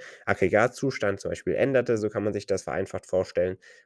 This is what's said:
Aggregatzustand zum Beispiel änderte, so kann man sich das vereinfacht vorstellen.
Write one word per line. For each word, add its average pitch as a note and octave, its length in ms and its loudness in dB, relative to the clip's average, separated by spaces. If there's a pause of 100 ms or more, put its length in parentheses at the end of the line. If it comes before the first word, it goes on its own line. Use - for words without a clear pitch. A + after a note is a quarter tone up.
(280)
Aggregatzustand G#2 920 2
zum F2 120 -6
Beispiel F2 240 -4
änderte, B2 420 2
so G#2 120 -2
kann G#2 140 -2
man G#2 100 0
sich G#2 120 -4
das F#2+ 160 -2
vereinfacht F#2 460 -6
vorstellen. F#2 500 0 (280)